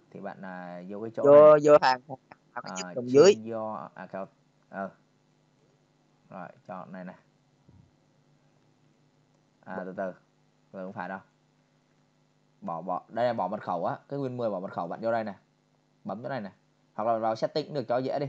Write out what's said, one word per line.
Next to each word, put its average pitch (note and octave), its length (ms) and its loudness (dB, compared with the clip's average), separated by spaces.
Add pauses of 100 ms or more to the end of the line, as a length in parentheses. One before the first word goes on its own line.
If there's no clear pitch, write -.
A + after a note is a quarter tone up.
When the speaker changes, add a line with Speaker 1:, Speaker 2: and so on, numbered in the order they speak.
(120)
Speaker 1:
thì F#2+ 80 -16
bạn, F#2+ 220 -12
à, F2+ 480 -14
vô G#2 120 -12
cái A2+ 140 -10
chỗ - 80 -2
Speaker 2:
Vô, D3 280 12
Speaker 1:
này. D3+ 120 8
Speaker 2:
vô D3 180 10
hàng, B2+ 200 2 (520)
hàng B2 100 -12
cái G2+ 100 -12 (100)
Speaker 1:
À, F2+ 100 -14
Speaker 2:
đồng B2 160 -6
dưới. D#3 260 10
Speaker 1:
change A2 160 -8
your A2 260 -8 (160)
account. F#2+ 360 -10 (400)
Ừ. F#2+ 200 -8 (1400)
Rồi, F#2 180 -14 (200)
chọn F#2 260 -14
này F#2 120 -14
nè. F2+ 80 -14 (2500)
À, F#2 200 -12
từ F#2 120 -12
từ. F#2 160 -6 (600)
Rồi, F#2+ 120 -12
không G2 80 -12
phải G2+ 160 -10
đâu. F#2+ 100 -10 (1400)
Bỏ, E2+ 200 -8
bỏ. F2+ 280 -6
Đây A#2 160 -2
là A#2+ 80 0
bỏ G2 140 -2
mật G2+ 160 -8
khẩu F2+ 220 -4
á. C3 120 -4 (120)
Cái C#3+ 100 -8
Win B2 160 -6
mười A#2+ 140 -4
bỏ F#2+ 100 -4
mật F#2+ 140 -10
khẩu F2 140 -8
bạn E2+ 140 -10
vô A2+ 100 -2
đây A2+ 120 -2
nè. G2+ 100 -10 (680)
Bấm G#2+ 200 -10
chỗ C3+ 60 -10
này C3 120 -6
nè. G2 100 -12 (420)
Hoặc G#2+ 100 -6
là A#2 140 0
vào A2 180 -2
setting - 300 -4
cũng D3 80 -12
được C3 140 -4
cho A#2+ 100 0
dễ C3 220 -4
đi. C#3+ 100 -4